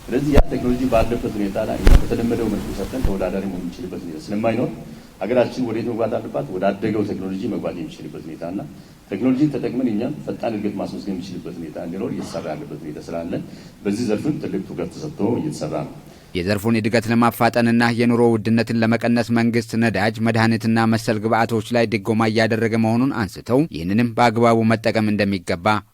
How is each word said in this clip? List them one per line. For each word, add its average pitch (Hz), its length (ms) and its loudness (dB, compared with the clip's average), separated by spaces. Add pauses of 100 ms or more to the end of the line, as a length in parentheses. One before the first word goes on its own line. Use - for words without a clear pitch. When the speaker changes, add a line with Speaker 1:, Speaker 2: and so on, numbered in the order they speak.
Speaker 1:
ስለዚህ 143 300 -2
ያ 135 140 10
ቴክኖሎጂ 123 440 0
ባለበት 117 440 2
ሁኔታ 101 320 -2
ላይ 127 140 -4
እኛ - 180 10
በተለመደው 117 520 2
መልኩ 98 260 -4
ሰርተን 123 280 -6
ተወዳዳሪ 95 420 0
መሆን 92 160 -6
የሚችልበት 87 400 -10
ሁኔታ 82 200 -12
ስለማይኖር 110 500 -2 (480)
ሀገራችን 120 460 0
ወዴት 110 220 -4
መግባት 113 280 -2
አለባት? 135 340 -6
ወዳደገው 98 560 -2
ቴክኖሎጂ 95 440 -6
መግባት 85 280 -6
የሚችልበት 78 460 -12
ሁኔታ 80 260 -14
እና 95 120 -6 (460)
ቴክኖሎጂን 127 440 2
ተጠቅመን 127 380 -2
እኛም 113 320 -2
ፈጣን - 320 -6
እድገት 104 240 -4
ማስመዝገብ 95 340 -8
የሚችልበት 90 440 -8
ሁኔታ 85 280 -12
እንዲኖር 95 280 -6
እየተሰራ 92 380 -8
ያለበት 76 320 -10
ሁኔታ 78 220 -12
ስላለ 85 300 -8 (480)
በዚህ 104 260 -2
ዘርፍም 107 320 -2
ትልቅ 95 240 -6
ትኩረት 87 280 -8
ተሰጥቶ 78 300 -10 (160)
እየተሰራ 78 440 -6
ነው። 71 140 -10 (360)
Speaker 2:
የዘርፉን 101 460 0
እድገት 110 300 2
ለማፋጠንና 117 840 4
የኑሮ 120 340 4
ውድነትን 113 540 2
ለመቀነስ 117 520 2
መንግስት 117 440 2
ነዳጅ፣ 113 460 2
መድኃኒትና 113 680 2
መሰል 113 320 2
ግብዓቶች 113 500 0
ላይ 120 180 2
ድጎማ 110 380 0
እያደረገ 110 520 2
መሆኑን 113 360 2
አንስተው 110 560 0
ይህንንም 101 420 0
በአግባቡ 117 540 4
መጠቀም 110 440 2
እንደሚገባ 98 580 0 (280)